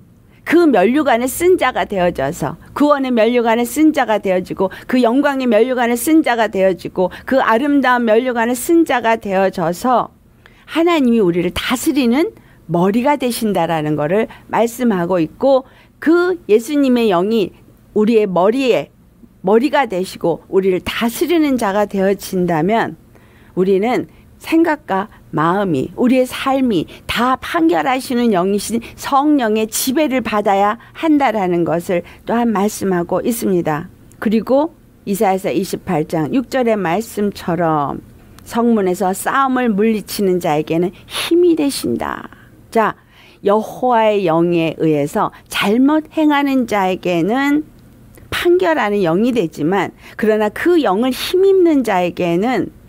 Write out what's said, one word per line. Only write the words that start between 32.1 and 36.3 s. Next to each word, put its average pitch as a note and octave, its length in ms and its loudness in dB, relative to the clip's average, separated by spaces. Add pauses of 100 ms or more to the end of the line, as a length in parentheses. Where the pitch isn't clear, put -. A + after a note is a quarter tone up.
또한 A#3 260 0
말씀하고 F#3+ 720 -2
있습니다. F3 640 -2 (320)
그리고 A#3+ 540 0 (320)
이사야서 G3+ 460 -2
이십팔 E3+ 560 -2
장 D#3+ 260 -4